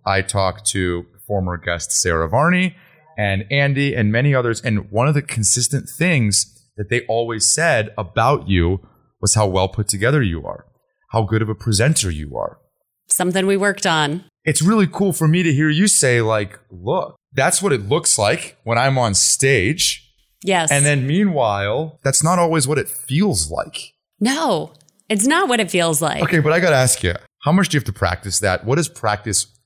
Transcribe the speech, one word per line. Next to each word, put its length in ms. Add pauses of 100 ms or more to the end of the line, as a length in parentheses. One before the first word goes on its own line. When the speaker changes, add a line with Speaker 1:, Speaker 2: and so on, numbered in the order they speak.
Speaker 1:
I 180
talked 480
to 340 (200)
former 320
guest 360
Sarah 360
Varney, 460 (420)
and 340
Andy 440
and 160
many 240
others. 260
And 300
one 160
of 60
the 80
consistent 760
things 480 (320)
that 120
they 180
always 440
said 460
about 500
you 320 (420)
was 140
how 120
well 220
put 180
together 340
you 240
are, 200 (460)
how 120
good 180
of 80
a 60
presenter 560
you 240
are. 220 (520)
Speaker 2:
Something 360
we 120
worked 280
on. 380 (200)
Speaker 1:
It's 180
really 260
cool 260
for 140
me 160
to 100
hear 160
you 180
say, 340
like, 380 (120)
"Look, 440 (180)
that's 280
what 100
it 160
looks 300
like 460
when 140
I'm 200
on 160
stage." 880 (420)
Speaker 2:
Yes. 280
Speaker 1:
And 140
then 220
meanwhile, 960
that's 200
not 160
always 280
what 100
it 120
feels 600
like. 440 (260)
Speaker 2:
No, 540 (360)
it's 160
not 220
what 120
it 120
feels 300
like. 220
Speaker 1:
Okay, 160
but 120
I 80
gotta 160
ask 280
you, 100 (300)
how 100
much 160
do 60
you 40
have 60
to 80
practice 460
that? 260
What 100
does 140
practice 580 (180)